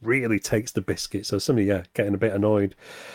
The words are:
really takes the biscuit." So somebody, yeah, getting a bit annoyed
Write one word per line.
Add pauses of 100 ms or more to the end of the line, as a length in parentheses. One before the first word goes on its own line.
really
takes
the
biscuit."
So
somebody,
yeah, (100)
getting
a
bit
annoyed (400)